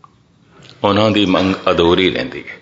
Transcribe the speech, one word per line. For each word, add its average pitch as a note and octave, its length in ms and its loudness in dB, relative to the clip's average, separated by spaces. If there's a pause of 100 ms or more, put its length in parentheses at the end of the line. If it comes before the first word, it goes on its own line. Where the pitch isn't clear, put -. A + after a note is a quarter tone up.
(840)
ਉਹਨਾਂ G#2 260 2
ਦੀ G#2 160 2
ਮੰਗ F#2+ 280 0 (160)
ਅਧੂਰੀ F2 400 2
ਰਹਿੰਦੀ - 380 -10
ਹੈ। - 140 -20